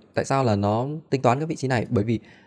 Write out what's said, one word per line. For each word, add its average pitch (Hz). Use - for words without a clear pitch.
tại -
sao 135
là 110
nó 104
tính 131
toán 127
cái 156
vị 160
trí 131
này, 123
bởi 113
vì 110